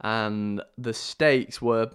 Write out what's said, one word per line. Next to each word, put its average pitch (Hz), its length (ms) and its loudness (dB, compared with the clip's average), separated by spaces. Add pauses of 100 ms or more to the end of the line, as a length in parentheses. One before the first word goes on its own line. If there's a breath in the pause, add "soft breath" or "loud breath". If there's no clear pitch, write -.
and 107 600 -2 (180)
the 120 140 -4
stakes - 720 0
were, 117 320 2